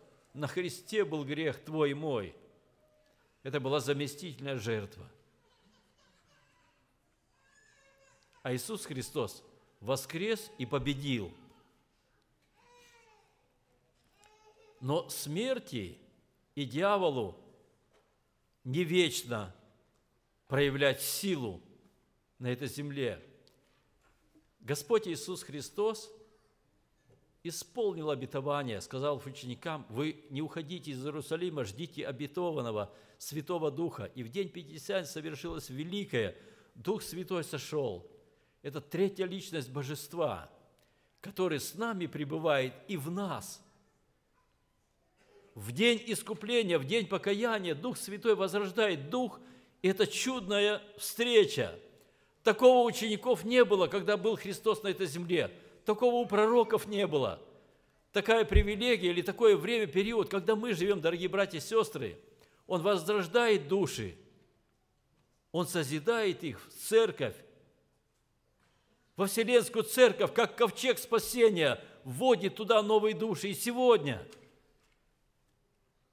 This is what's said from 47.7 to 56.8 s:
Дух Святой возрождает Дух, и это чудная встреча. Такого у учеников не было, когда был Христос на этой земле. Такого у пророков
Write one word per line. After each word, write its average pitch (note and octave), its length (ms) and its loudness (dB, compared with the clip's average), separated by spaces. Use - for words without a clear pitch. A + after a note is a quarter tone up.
Дух G#3+ 220 -6
Святой G#3 380 0
возрождает F#3 760 0
Дух, B3 300 -2
и F3+ 60 2
это F#3+ 180 4
чудная G#3 760 0
встреча. G#3 840 4
Такого B3 400 8
у - 20 4
учеников G#3+ 600 0
не B3 180 6
было, F#3+ 240 4
когда G3 300 0
был G3+ 180 0
Христос G#3 480 -2
на G3+ 60 -2
этой F#3 160 -2
земле. E3 500 -2
Такого A#3+ 300 4
у A#3+ 100 2
пророков A3 640 4